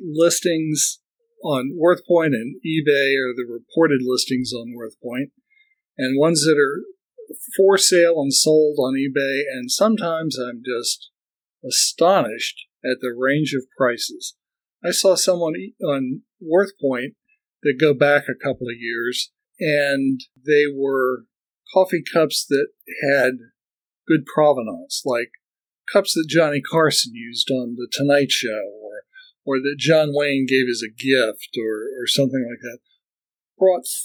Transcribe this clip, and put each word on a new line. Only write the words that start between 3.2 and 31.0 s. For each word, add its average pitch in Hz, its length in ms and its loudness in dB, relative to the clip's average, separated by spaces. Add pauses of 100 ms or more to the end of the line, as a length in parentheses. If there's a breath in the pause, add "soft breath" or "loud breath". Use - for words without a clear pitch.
the 123 160 -8
reported 139 540 0
listings 127 480 -2
on 120 260 -12
WorthPoint, 120 540 -10 (680)
and 135 220 0
ones 160 220 4
that 151 180 4
are 143 240 0 (720)
for 196 220 6
sale 170 440 4
and 139 120 0
sold 156 460 4
on 131 160 0
eBay, 135 540 -2
and 127 220 -8
sometimes 165 680 0
I'm 120 240 -8
just 120 480 -6 (560)
astonished 131 1000 0 (160)
at 127 160 -2
the 123 180 -6
range 139 360 0
of 131 100 -4 (140)
prices. - 580 -4 (480)
I 175 80 -2
saw 185 240 4
someone 170 400 0
e-, 190 260 -12
on 135 420 -2 (200)
WorthPoint 151 720 0 (480)
that 131 160 0
go 147 160 4
back 143 340 4
a 127 60 -8
couple 123 320 -6
of 117 100 -8
years, 117 540 -6 (280)
and 139 600 0 (240)
they 147 260 4
were 135 540 -2 (480)
coffee 180 300 2 (100)
cups 160 340 0
that 143 200 0 (440)
had 131 260 2 (680)
good 156 160 2
provenance, 120 800 0
like 120 280 -4 (600)
cups 196 220 2
that 160 160 -2
Johnny 147 320 2
Carson 151 540 0
used 117 340 -6
on 123 260 -4
The 120 160 -8
Tonight 143 380 2
Show, 107 400 -4 (140)
or, 101 180 -14 (420 loud breath)
or 135 140 -2
that 139 220 -4
John 156 320 2
Wayne 143 360 0
gave 131 220 2
as 117 140 -6
a 110 100 -12
gift, 123 640 -2